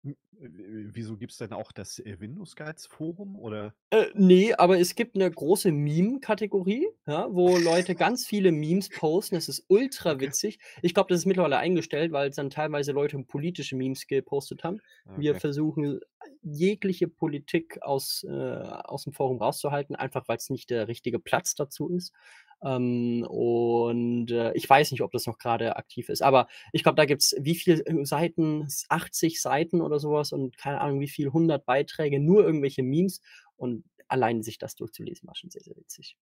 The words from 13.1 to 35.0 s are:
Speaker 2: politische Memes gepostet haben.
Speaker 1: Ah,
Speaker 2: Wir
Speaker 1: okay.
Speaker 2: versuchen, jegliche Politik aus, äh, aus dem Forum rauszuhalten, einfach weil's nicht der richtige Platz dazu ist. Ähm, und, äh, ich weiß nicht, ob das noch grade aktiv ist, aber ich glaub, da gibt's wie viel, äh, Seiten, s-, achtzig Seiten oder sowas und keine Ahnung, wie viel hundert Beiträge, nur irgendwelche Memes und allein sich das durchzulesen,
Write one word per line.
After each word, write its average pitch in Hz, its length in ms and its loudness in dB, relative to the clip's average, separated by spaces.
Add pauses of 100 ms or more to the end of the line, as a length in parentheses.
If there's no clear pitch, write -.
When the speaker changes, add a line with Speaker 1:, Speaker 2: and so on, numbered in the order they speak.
Speaker 2:
politische 143 520 -6
Memes 131 300 -4
gepostet 139 580 -4
haben. 190 160 -4 (260)
Speaker 1:
Ah, 95 100 -18
Speaker 2:
Wir 147 180 0
Speaker 1:
okay. - 60 -2
Speaker 2:
versuchen, 147 600 -2 (420)
jegliche 185 640 -2
Politik 160 720 -4
aus, - 480 -4
äh, - 20 -
aus 131 720 -8
dem 139 80 -10
Forum 131 280 -2
rauszuhalten, 143 540 -2
einfach - 320 -6
weil's - 240 -4
nicht 127 180 -8
der 113 180 -2
richtige 117 320 -6
Platz - 360 -2
dazu 151 340 -8
ist. 180 240 -6 (500)
Ähm, 123 640 -2
und, 120 1040 0
äh, 117 220 0
ich - 160 -4
weiß 143 220 8
nicht, 131 100 -4
ob 101 120 -2
das 120 120 -4
noch 113 140 -8
grade 117 380 -2
aktiv - 320 -12
ist, - 120 -4
aber 135 260 6 (260)
ich 160 100 0
glaub, 151 140 6
da 151 80 8
gibt's - 340 2
wie 151 160 0
viel, 165 300 2
äh, 143 200 -2
Seiten, 156 580 0
s-, - 260 -8
achtzig 165 520 -2
Seiten 165 400 0
oder 151 160 0
sowas 147 360 0
und 135 240 -4
keine 143 240 -6
Ahnung, 143 180 0
wie 143 80 -4
viel 143 240 -4
hundert 160 340 2
Beiträge, 143 540 0
nur 180 240 6
irgendwelche 139 400 0
Memes 165 380 0 (340)
und 123 300 -8 (240)
allein 117 340 0
sich - 140 -12
das - 180 -12
durchzulesen, - 520 -12